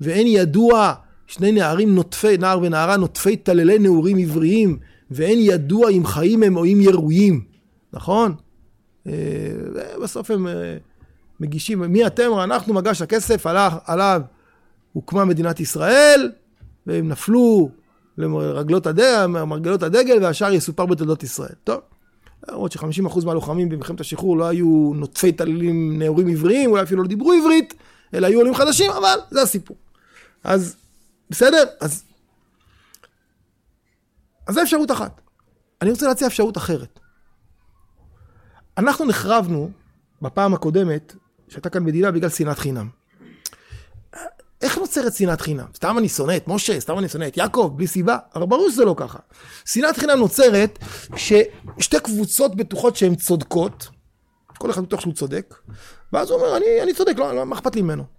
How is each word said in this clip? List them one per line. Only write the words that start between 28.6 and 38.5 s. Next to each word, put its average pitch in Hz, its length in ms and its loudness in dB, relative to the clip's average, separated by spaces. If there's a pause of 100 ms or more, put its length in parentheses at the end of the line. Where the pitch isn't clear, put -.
אבל 392 280 0 (120)
זה 277 100 2
הסיפור. 202 360 -4 (680)
אז, 190 320 -2 (540)
בסדר? 277 340 4 (160)
אז... 151 240 -8 (2500)
אז 202 80 -4
זו 320 60 0
אפשרות 302 300 0
אחת. - 300 -6 (600)
אני 196 100 2
רוצה 247 160 -2
להציע 262 200 0
אפשרות 220 300 -2
אחרת. 131 420 -8 (1800)